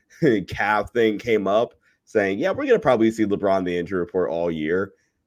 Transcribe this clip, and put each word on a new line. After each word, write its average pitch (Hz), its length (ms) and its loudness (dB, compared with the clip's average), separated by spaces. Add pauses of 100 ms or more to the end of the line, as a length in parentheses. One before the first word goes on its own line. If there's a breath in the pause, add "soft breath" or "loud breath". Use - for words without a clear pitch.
(160)
<laughs> 110 320 0
calf 104 460 -2
thing 110 240 2
came 110 300 0
up, 110 260 0 (320)
saying, 101 320 0
"Yeah, 180 140 0
we're 294 140 -6
gonna 233 140 4
probably 113 320 4
see 110 140 0
LeBron 95 400 0
the 87 120 -2
injury 90 220 -4
report 87 300 -2
all 85 220 -2
year." 82 420 -4 (340)